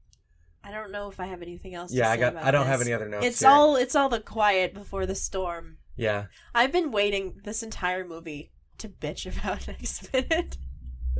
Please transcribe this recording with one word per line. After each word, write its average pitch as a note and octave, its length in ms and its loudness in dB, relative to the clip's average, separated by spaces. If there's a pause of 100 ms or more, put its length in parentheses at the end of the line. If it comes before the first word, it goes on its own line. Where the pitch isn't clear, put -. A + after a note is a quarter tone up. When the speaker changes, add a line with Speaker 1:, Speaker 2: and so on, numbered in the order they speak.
(640)
Speaker 1:
I G3+ 80 -16
don't G#3 220 -8
know G3+ 180 -6
if F#3+ 80 -16
I F#3 80 -4
have F3+ 160 -8
anything F3 320 -12
else F3 180 -8
Speaker 2:
Yeah, B2 120 4
Speaker 1:
to A2 60 4
Speaker 2:
I A#2 40 4
Speaker 1:
say A#2 60 0
Speaker 2:
got, B2 140 4
Speaker 1:
about - 100 -8
Speaker 2:
I C3+ 60 2
don't C#3 160 4
have C3+ 140 2
Speaker 1:
this. B2 80 0
Speaker 2:
any A#2 60 0
other G#2+ 140 -4
notes G#2 180 -2
Speaker 1:
It's A#3 140 -2
Speaker 2:
here. C4 80 8
Speaker 1:
all, D4 280 8
it's C4+ 200 0
all C#4 120 4
the A#3 120 0
quiet F#3+ 540 2
before G3 320 -4
the F#3+ 80 -2
storm. E3+ 640 -6 (180)
Speaker 2:
Yeah. G#2 300 0 (280)
Speaker 1:
I've B3+ 180 4
been E4 200 2
waiting G3+ 500 0
this A3 200 -6
entire F#3 440 -4
movie D#3+ 460 -10 (260)
to G#3+ 100 -10
bitch E3 380 -8
about G3+ 420 -2
<laughs> - 0 -
next - 440 -8
minute. D#4+ 440 0 (640)